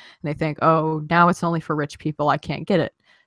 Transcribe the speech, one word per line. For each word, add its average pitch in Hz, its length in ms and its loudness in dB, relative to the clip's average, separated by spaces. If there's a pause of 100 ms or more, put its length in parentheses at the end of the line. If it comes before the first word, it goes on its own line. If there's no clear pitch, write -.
(220)
and 156 60 -6
they 147 80 -4
think, 156 260 -4
"Oh, 156 460 2
now 175 200 4
it's 180 160 0
only 170 160 0
for 156 160 -4
rich 147 220 -4
people, 151 300 -2
I 143 100 2
can't 156 280 -8
get 185 140 2
it." - 140 -2 (320)